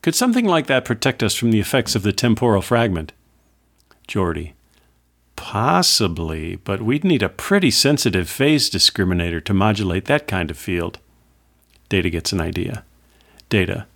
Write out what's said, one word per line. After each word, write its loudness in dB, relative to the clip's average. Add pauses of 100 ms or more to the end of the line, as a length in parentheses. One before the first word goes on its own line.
Could 0
something 2
like 2
that 2
protect -2
us 0
from 0
the 4
effects 0
of 0
the 2
temporal 2
fragment?" 0 (960)
Geordi. -4 (800)
"Possibly, -2
but -6
we'd 0
need 2
a 0
pretty 2
sensitive 2
phase 0
discriminator 0
to -2
modulate 2
that 0
kind -4
of -12
field." -6 (920)
Data 2
gets -4
an -2
idea. -6 (680)
Data. 0 (100)